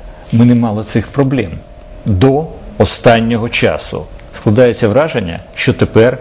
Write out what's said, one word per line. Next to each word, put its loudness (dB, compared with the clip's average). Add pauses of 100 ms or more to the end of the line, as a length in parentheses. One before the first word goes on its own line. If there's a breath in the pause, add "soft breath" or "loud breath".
(320 loud breath)
Ми 4
не 6
мали -2
цих -4
проблем -2 (560)
до 2 (320)
останнього 2
часу. -4 (340)
Складається 2
враження, -2 (140)
що 0
тепер 2